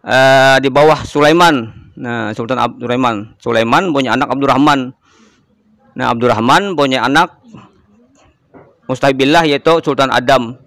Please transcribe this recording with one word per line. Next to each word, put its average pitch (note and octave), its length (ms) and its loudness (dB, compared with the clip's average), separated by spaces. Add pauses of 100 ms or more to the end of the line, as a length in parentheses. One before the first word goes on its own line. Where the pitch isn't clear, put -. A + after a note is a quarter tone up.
eh, C3 560 4
di C3+ 80 -2
bawah C#3+ 400 2
Sulaiman. D3 640 2 (240)
Nah, A#2 400 -8
Sultan A#2+ 240 -6
Ab-, A#2 160 -4
Sulaiman. A#2+ 640 -4
Sulaiman B2 560 -2
punya C3 160 -2
anak C3 160 -2
Abdurrahman. C3+ 640 0 (1040)
Nah, B2+ 160 -4
Abdurrahman B2 640 0
punya C3 320 0
anak D#3+ 320 0 (1500)
Mustahibillah, C#3 560 0
yaitu D#3+ 320 0
Sultan C3+ 320 -2
Adam. B2 540 0